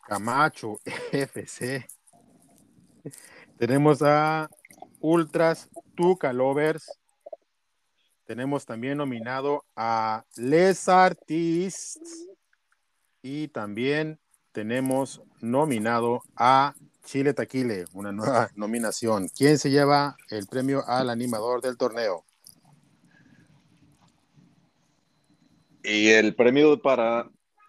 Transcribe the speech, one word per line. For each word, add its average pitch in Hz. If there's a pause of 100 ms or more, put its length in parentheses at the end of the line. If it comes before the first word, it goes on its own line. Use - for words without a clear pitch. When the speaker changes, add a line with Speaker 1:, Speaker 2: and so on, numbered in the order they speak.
Speaker 1:
Camacho 113
<laughs> -
F 139
C. 127 (1700)
Tenemos 139
a 151 (520)
Ultras 165 (280)
Tuca 175
Lovers. 143 (1300)
Tenemos 135
también 123
nominado 135 (120)
a 110 (120)
Les 170
Artists. 185 (960)
Y 143
también 135 (340)
tenemos 131 (200)
nominado 117 (140)
a 135 (300)
Chile 139
Taquile, 117
una 101
nueva 113
<laughs> -
nominación. 107
¿Quién 147
se 143
lleva 143 (120)
el 104
premio 135
al 127
animador 120
del 127
torneo? 110 (3500)
Speaker 2:
Y 107
el 107
premio 139
para 120 (400)